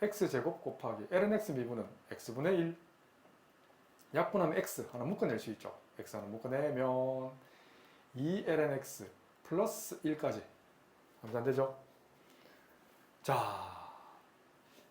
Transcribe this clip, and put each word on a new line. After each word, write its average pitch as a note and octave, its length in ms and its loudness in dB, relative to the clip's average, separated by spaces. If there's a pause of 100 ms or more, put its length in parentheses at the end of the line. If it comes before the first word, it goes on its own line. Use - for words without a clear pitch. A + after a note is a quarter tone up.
X제곱 E3 640 2
곱하기 A2+ 480 -6
ln G3+ 240 6
X G3+ 180 0
미분은 A#2 340 -2 (240)
X분의 C#3+ 480 0
일. E3+ 180 2 (1400)
약분하면 E3+ 420 4
X B2+ 340 -2
하나 B2 140 -6
묶어낼 D#3 340 2
수 A2+ 120 -6
있죠. - 260 -8 (220)
X A2 180 -10
하나 G2+ 120 -6
묶어내면 C3 1040 0 (840)
이 D#3 320 0
ln D3+ 280 4
X C3 340 -8 (360)
플러스 - 580 0
일까지. D3+ 400 0 (800)
아무튼 A#2 160 -4
안 A#2+ 60 0
되죠? C3+ 340 2 (1400)
자, A2+ 560 -2 (1120)